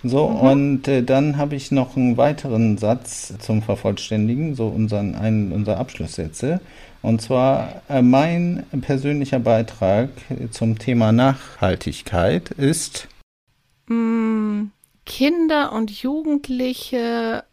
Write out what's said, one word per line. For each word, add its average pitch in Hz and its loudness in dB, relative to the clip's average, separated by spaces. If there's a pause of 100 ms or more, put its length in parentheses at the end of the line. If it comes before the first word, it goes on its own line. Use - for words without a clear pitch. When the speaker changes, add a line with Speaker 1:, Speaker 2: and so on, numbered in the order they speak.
Speaker 1:
So, 135 2
Speaker 2:
Mhm. 220 0
Speaker 1:
und, 139 4
äh, 131 4
dann 139 2
habe 147 -2
ich - -10
noch 135 0
einen 123 2
weiteren 120 2
Satz - -4
zum 110 -2
Vervollständigen, 107 -2
so 117 -2
unseren, 104 -2
einen 107 0
unserer 104 0
Abschlusssätze. 117 -6 (420)
Und 113 0
zwar, 131 0
äh, 135 2
mein 170 2 (180)
persönlicher 139 -2
Beitrag 113 2 (400)
zum 113 -2
Thema 117 2
Nachhaltigkeit 113 0
ist - -4 (800)
Speaker 2:
Mm, 220 0 (400)
Kinder 311 0
und 214 -2
Jugendliche 254 -4 (100)